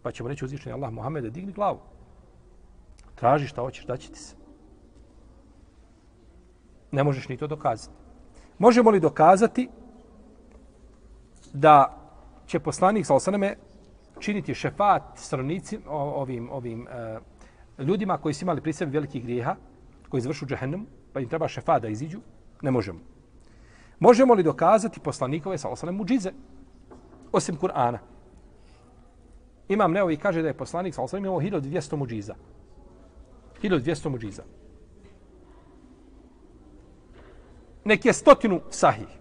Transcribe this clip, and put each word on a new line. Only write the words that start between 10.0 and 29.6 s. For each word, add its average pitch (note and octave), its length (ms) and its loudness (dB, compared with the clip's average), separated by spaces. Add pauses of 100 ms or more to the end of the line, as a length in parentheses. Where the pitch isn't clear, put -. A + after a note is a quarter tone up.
da C#3+ 440 8 (480)
će - 140 -4
poslanik, F#3 460 0
sallallahu C#3 240 2
alejhi G3+ 120 0
ve G3 140 -2
selleme, - 120 -20 (520)
činiti G3 340 -4
šefat F3 500 0 (120)
stanovnici-, D#3 720 -6
o-, C#3+ 340 -6
ovim, B2 300 -8
ovim, A#2+ 360 -10
e, A2+ 320 -12 (580)
ljudima F3+ 400 -2
koji D3 160 -4
su F3+ 120 -8
imali D3+ 160 -2
pri D#3 120 -4
sebi D3+ 180 -6
velikih C#3+ 320 -6
grijeha, B2 320 -4 (540)
koji C3 120 -2
završu C3 240 -6
u - 20 -12
džehennemu, C#3 380 -6 (280)
pa C3+ 60 -6
im A#2 100 -6
treba D#3+ 180 -4
šefat C#3 340 0
da A2+ 60 -8
iziđu? D3+ 320 -8 (420)
Ne C#3 100 -2
možemo. G2 280 -2 (1000)
Možemo A#3+ 340 8
li F#3+ 100 4
dokazati F#3+ 560 2
poslanikove, D3+ 580 -6
sallallahu A#2+ 280 -8
alejhi F3+ 120 -8
ve - 0 -
sellem, - 0 -
muđize, G3+ 340 -2 (1000)
osim F3 260 0
Kur'ana? B2 400 0 (1700)